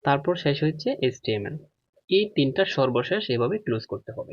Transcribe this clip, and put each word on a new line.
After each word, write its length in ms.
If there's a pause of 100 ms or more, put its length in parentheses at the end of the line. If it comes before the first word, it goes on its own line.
তারপর 280 (120)
শেষ 120 (100)
হচ্ছে 220 (180)
এইচটিএমএল। 500 (540)
এই 140 (120)
তিনটা 260 (140)
সর্বশেষ 460 (120)
এভাবে 300
ক্লোজ 260
করতে 260
হবে। 160